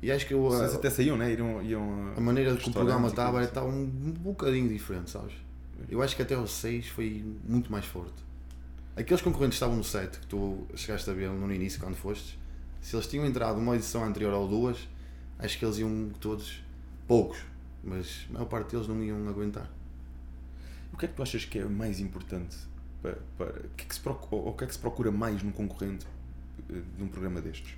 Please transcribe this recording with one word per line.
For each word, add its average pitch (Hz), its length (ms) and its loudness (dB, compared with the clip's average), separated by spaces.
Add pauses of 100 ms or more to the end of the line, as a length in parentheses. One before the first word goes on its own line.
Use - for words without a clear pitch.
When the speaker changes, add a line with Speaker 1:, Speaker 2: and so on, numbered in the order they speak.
Speaker 1:
e 127 100 4
acho 139 140 2
que 135 80 0
eu, 135 80 8
Speaker 2:
Vocês 123 320 6
Speaker 1:
eh, - 20 2
Speaker 2:
até 139 140 4
saíam, 131 260 6
né? 117 160 4
Iriam, 113 300 2
iam 104 520 0
a - 40 -2
Speaker 1:
a - 20 2
maneira 127 300 6
que 127 60 4
o 120 100 0
Speaker 2:
restaurantes 120 80 2
Speaker 1:
programa 120 320 6
Speaker 2:
e 113 40 4
Speaker 1:
estava, 120 220 2
Speaker 2:
coisas 123 180 2
Speaker 1:
era, 135 100 -2
estava 131 140 0
um 139 140 0
bocadinho 143 800 2
diferente, 101 420 -2
sabes? 104 220 -6 (480)
Speaker 2:
É. - 140 -6
Speaker 1:
Eu 123 80 4
acho 135 120 2
que - 60 -2
até 135 160 2
o 117 100 2
seis 117 400 -2
foi 107 380 -2 (240)
muito 120 240 4
mais 101 140 0
forte. - 360 -8 (720)
Aqueles 170 280 4
concorrentes 139 360 4
que 127 60 2
estavam 120 120 4
no 107 80 2
set, 95 360 -2
que - 60 -10
tu 98 400 0 (100)
chegaste 101 320 -2
a 98 60 0
ver 95 160 0
no 98 200 0
início, 95 300 0
quando 92 160 -4
fostes, - 420 -6 (440)
se - 120 -6
eles 110 120 0
tinham 143 180 0
entrado 117 340 2
uma 120 160 4
edição 113 300 2
anterior 101 300 2
ou 101 120 4
duas, 120 300 4 (600)
acho - 200 -2
que - 60 0
eles 107 140 2
iam 110 320 0 (100)
todos, - 420 -4 (460)
poucos, 117 300 8 (440)
mas 92 460 -4
a - 60 -6
maior 117 120 -2
parte 110 260 -2
deles 113 140 0
não 110 160 0
iam 107 280 0
aguentar. 101 400 -2 (1200)
Speaker 2:
O - 60 -10
que - 60 -2
é 170 40 0
que 175 60 -6
tu 135 80 -2
achas 127 220 -2
que - 140 -4
é 101 60 0
mais 104 360 0
importante 92 560 -4 (460)
para, - 160 -4 (180)
para, - 140 -4
o - 260 -8
que - 80 -10
é - 20 -12
que - 80 -6
se - 60 -6
procu-, - 340 -4
ou, 104 100 0
ou - 60 0
o 107 40 -4
que 127 100 -2
é - 20 -4
que 123 60 -4
se - 60 -8
procura 117 320 0
mais 104 320 2
num 104 100 0
concorrente, 98 540 -4 (640)
eh, 87 100 -4 (160)
de 98 60 -4
um 98 60 -2
programa 92 320 -2
destes? - 380 -8